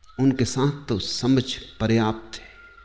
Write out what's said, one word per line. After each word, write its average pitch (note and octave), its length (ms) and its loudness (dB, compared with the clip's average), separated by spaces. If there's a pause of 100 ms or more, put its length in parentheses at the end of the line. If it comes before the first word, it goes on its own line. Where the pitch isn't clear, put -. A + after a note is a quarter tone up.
(200)
उनके C3 240 2
साथ C#3+ 440 -2
तो G#2+ 100 0
समझ B2+ 600 0
पर्याप्त A2+ 800 -2
है। - 100 -20 (360)